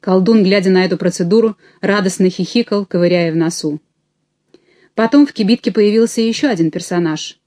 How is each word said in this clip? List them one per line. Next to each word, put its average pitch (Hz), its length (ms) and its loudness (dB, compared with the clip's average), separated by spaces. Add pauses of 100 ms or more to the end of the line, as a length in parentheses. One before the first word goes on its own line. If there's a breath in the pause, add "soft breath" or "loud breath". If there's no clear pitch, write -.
Колдун, 190 440 2
глядя 190 260 2
на 185 140 4
эту 180 120 -2
процедуру, 190 600 0 (240 soft breath)
радостно 190 500 0
хихикал, 202 560 -4
ковыряя 175 460 0
в 160 40 -2
носу. 160 440 -4 (1120 soft breath)
Потом 277 320 2
в - 60 -12
кибитке 214 400 0
появился 220 480 0
ещё 226 280 -2
один 165 220 0
персонаж. 170 760 -6